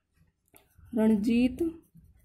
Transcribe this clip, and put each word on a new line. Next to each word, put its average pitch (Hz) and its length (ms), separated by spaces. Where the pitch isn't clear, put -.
रणजीत 233 840